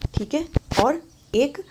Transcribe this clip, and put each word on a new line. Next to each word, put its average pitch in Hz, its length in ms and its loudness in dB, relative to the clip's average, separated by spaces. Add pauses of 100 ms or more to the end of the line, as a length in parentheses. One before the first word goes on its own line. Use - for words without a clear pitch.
(180)
ठीक 214 160 -6
है, 330 140 -2 (360)
और 320 180 0 (320)
एक 285 360 0